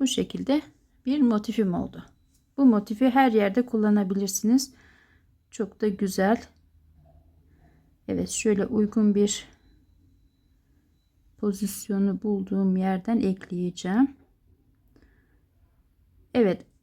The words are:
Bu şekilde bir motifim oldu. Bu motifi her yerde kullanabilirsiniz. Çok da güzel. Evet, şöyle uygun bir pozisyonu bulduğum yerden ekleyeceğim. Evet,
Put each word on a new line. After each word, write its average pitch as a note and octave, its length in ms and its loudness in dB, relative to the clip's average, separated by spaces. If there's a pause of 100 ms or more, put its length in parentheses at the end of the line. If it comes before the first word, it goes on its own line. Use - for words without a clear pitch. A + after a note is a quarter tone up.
Bu C4+ 60 0
şekilde F#3+ 560 -2 (440)
bir C#4+ 140 0
motifim G#3+ 540 0
oldu. - 300 -8 (520)
Bu C#4 80 2
motifi A3+ 460 4
her C4 220 4
yerde G#3 340 2
kullanabilirsiniz. G#3 1080 0 (760)
Çok - 300 -8
da G#3+ 80 0
güzel. G3 540 0 (1700)
Evet, F#3 220 -4
şöyle G3+ 360 0
uygun G#3 480 0
bir G3+ 340 0 (1900)
pozisyonu G3 840 -4
bulduğum F#3+ 540 -2
yerden F#3+ 440 -2
ekleyeceğim. F#3 960 -2 (2250)
Evet, G#3 320 0 (160)